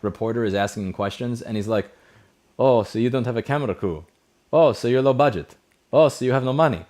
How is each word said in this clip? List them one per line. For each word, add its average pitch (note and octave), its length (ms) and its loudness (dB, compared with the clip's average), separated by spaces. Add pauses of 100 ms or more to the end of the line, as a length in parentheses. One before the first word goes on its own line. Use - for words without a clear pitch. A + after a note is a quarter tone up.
reporter A2+ 420 -4
is G#2 100 -2
asking G2+ 340 -2
him F#2 60 -6
questions, A#2 480 -6
and - 140 -10
he's G#2 120 -4
like, G#2+ 240 -2 (640)
Oh, B2 260 4
so - 160 -6
you A#2 100 2
don't B2 160 -2
have A#2 120 -4
a A2+ 40 -2
camera C#3 320 -4
crew? E2 320 -6 (460)
Oh, D3+ 220 4
so - 140 -6
you're B2+ 140 2
low C3+ 120 4
budget? B2 420 0 (380)
Oh, D3 160 6
so - 160 -4
you B2+ 80 2
have C3 100 2
no B2+ 100 -2
money? C3+ 360 0